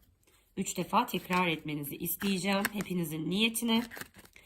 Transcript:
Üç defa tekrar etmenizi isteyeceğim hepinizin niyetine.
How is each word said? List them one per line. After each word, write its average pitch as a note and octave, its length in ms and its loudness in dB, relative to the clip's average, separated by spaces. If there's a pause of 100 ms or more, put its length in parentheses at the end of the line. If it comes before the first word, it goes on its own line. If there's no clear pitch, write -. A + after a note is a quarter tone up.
(560)
Üç - 200 -2
defa G3 300 2
tekrar F3+ 400 0
etmenizi D3+ 500 -2
isteyeceğim G3 680 0 (100)
hepinizin E3 580 -2
niyetine. A3+ 520 4 (640)